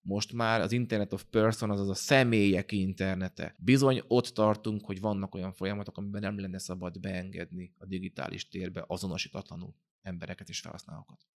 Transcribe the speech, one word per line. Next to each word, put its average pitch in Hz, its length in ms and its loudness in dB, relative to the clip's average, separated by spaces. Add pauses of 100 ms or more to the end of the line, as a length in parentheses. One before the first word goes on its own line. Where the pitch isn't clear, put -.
most 101 320 -2
már 113 280 4
az 95 120 2
Internet 113 400 0
of 98 180 -6
Person, 110 400 4
azaz 98 180 0
a 98 60 0
személyek 104 760 4
internete. 95 840 -2
Bizony 131 480 4
ott 123 200 4
tartunk, 107 580 0
hogy 95 160 -6
vannak 98 340 -2
olyan 95 180 -6
folyamatok, 101 460 -4
amiben 101 220 -6
nem 101 200 -4
lenne 95 180 -6
szabad 90 420 -8
beengedni 90 760 -8
a - 80 -18
digitális 92 640 -6
térbe 92 380 -8
azonosítatlanul 92 880 -8 (280)
embereket 87 460 -12
és 82 120 -8
felhasználókat. - 760 -18